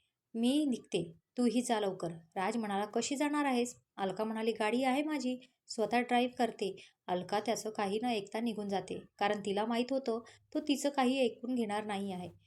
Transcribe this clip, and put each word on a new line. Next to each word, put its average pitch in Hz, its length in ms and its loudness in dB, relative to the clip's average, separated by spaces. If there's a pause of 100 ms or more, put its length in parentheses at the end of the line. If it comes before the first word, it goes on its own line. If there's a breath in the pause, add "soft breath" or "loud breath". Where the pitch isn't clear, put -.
(360 soft breath)
"मी 262 300 4
निघते, 202 500 -2 (220)
तूही 247 240 4
जा 233 180 2
लवकर." 185 300 -2
राज 190 480 -4
म्हणाला, 202 280 0
"कशी 240 300 -2
जाणार 294 300 2
आहेस?" 240 300 2 (220)
अलका 190 260 -2
म्हणाली, 220 280 0
"गाडी 220 320 2
आहे 269 200 4
माझी, 254 340 -2 (300 loud breath)
स्वतः 220 320 0
ड्राईव्ह 247 380 2
करते." 220 400 0 (300 loud breath)
अलका 180 320 0
त्याचं 214 300 -2
काही 208 340 -2
न - 20 -2
ऐकता 226 340 -2
निघून 208 300 -4
जाते, 190 340 -4 (140)
कारण 208 280 0
तिला 202 200 0
माहीत 233 240 0
होतं 254 300 -2 (340 loud breath)
तो 302 60 0
तिचं 285 300 0
काही 269 300 2
ऐकून 240 360 0
घेणार 214 280 0
नाही 202 280 -4
आहे, 175 180 -8 (160)